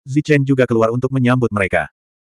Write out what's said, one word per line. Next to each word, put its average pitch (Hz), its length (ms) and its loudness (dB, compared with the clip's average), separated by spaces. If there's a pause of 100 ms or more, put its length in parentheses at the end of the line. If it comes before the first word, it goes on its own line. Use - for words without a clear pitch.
Zichen 143 360 0
juga 131 240 2
keluar 113 240 2
untuk 127 240 -4
menyambut 123 400 0
mereka. 90 360 -2 (320)